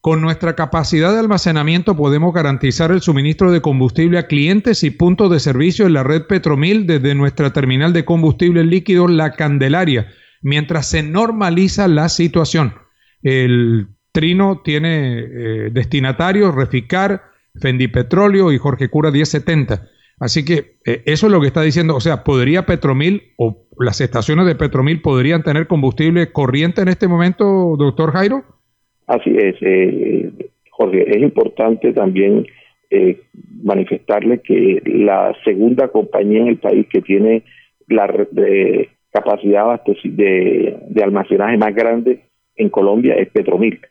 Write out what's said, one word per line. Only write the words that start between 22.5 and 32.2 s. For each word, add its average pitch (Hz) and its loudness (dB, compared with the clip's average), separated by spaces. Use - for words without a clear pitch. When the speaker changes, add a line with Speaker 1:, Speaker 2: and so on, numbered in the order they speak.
Speaker 1:
Petromil 160 -2
o 113 -4
las 120 -2
estaciones 151 0
de 170 2
Petromil 139 -2
podrían 147 0
tener 160 -2
combustible 156 0
corriente 147 -2
en 185 2
este 185 0
momento, 180 2
doctor 147 0
Jairo? 208 -2
Speaker 2:
Así - -2
es, 98 0
eh, 92 0
Jorge, - 0
es 117 2
importante 113 0
también, 98 0